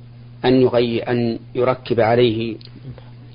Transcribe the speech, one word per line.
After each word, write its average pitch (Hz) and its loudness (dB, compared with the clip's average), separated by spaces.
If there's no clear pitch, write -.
أن 131 4
يغي-، 120 0
أن 120 -2
يركب 123 -2
عليه 113 0